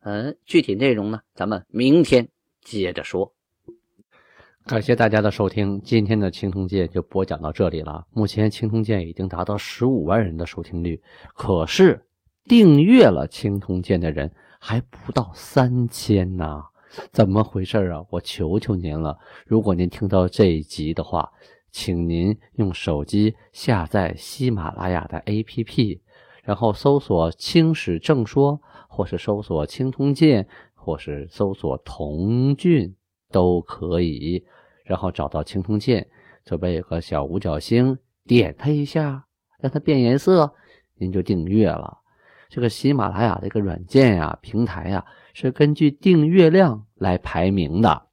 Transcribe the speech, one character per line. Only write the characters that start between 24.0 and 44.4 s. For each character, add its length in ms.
喜 360
马 220
拉 160
雅 180
的 120
A 220
P 220
P， 380
然 120
后 160
搜 280
索 320
“青 420
史 240
正 280
说”， 360
或 200
是 100
搜 240
索 240
“青 240
铜 240
剑”， 340
或 200
是 360
搜 200
索 280
“童 760
俊” 400
都 300
可 400
以， 420
然 160
后 100
找 200
到 120
“青 200
铜 180
剑”， 300
左 140
边 160
有 80
个 180
小 240
五 160
角 180
星， 400
点 320
它 120
一 140
下， 420
让 100
它 80
变 220
颜 180
色， 340
您 140
就 120
订 240
阅 240
了。 300
这 100
个 80
喜 240
马 160
拉 160
雅 180
这 60
个 140
软 240
件 320
呀、 240